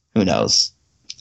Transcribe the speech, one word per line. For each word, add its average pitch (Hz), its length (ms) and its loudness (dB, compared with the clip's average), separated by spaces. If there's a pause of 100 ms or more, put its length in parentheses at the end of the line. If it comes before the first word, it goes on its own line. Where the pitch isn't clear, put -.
(140)
who 107 100 2
knows? 57 480 0 (480)